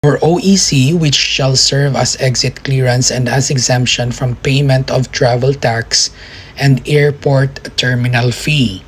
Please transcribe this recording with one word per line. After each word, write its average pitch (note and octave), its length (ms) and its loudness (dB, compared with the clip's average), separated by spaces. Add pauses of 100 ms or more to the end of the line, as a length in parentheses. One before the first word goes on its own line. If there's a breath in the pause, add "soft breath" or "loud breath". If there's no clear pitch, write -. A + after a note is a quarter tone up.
or C#3+ 200 4
O E3+ 160 2
E G3 180 4
C, C#3+ 380 2
which D#3+ 180 2
shall C3+ 420 0
serve C#3 400 2
as A#2+ 240 -2
exit B2+ 440 -2
clearance C3 480 0
and A#2+ 180 -2
as C3 220 0
exemption B2 600 0
from B2 260 -4
payment C3+ 520 0
of B2+ 220 -2
travel B2 420 0
tax A#2 560 -2 (480 loud breath)
and C#3 320 2
airport C#3+ 880 0
terminal B2 540 0
fee. A#2 560 -2